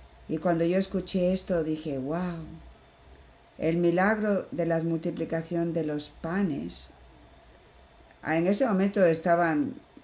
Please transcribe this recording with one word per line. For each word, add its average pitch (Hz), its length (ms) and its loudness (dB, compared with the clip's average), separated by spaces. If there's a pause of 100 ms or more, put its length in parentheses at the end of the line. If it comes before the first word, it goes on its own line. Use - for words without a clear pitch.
(280)
Y 156 100 -2
cuando 165 260 2
yo 175 140 2
escuché 185 540 0
esto, 185 320 0
dije, 156 340 -4
"Guau, 165 440 -4 (1160)
el 165 180 0
milagro 190 720 2
de 165 160 -2
la 165 160 0
multiplicación 165 920 -2
de 160 120 -2
los 151 240 -4
panes". 170 800 -4 (1300)
Ah, 160 160 0
en 170 80 2
ese 208 200 2
momento 196 380 2
estaban, 165 680 2 (300)